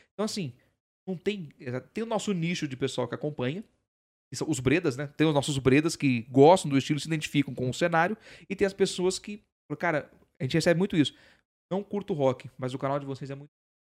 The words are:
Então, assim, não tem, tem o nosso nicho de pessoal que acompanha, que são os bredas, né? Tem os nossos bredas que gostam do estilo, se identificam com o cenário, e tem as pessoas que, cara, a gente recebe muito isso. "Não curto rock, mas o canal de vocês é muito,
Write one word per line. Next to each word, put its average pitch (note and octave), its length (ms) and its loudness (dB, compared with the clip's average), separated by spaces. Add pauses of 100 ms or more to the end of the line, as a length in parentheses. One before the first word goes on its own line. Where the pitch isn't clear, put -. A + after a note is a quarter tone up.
(120)
Então, G3+ 120 -4
assim, F#3+ 280 -4 (540)
não F#3 100 -6
tem, G3 320 -6 (440)
tem G#3+ 120 -6
o - 20 -6
nosso G#3+ 260 -2
nicho E3+ 360 -2
de B2+ 80 -8
pessoal B2 320 -4
que - 60 -8
acompanha, D3+ 500 -6 (680)
que C#3 60 -12
são B2+ 120 -4
os C3+ 120 0
bredas, C3+ 360 2
né? C#3+ 200 -8
Tem D3+ 100 4
os D#3 80 2
nossos C#3 240 0
bredas C#3 380 4
que B2 340 0
gostam D3 400 8
do C#3 80 2
estilo, C#3 220 -2
se - 80 -8
identificam D3+ 460 -2
com B2+ 140 -4
o B2 60 -4
cenário, E3+ 420 0 (320)
e G3 60 -6
tem G3 120 2
as F#3+ 60 -2
pessoas F#3 460 0
que, G#3 240 -14 (360)
cara, E3 300 -2 (320)
a - 40 -4
gente C3 100 -2
recebe E3 240 4
muito G3 180 0
isso. C#3+ 160 4 (580)
"Não F#3+ 120 -2
curto G3+ 320 -6
rock, C3 420 0
mas B2+ 160 -6
o C3 60 -8
canal C#3 220 -4
de C#3+ 60 -12
vocês C3+ 240 -10
é C#3 40 -10
muito, C#3+ 160 -18 (440)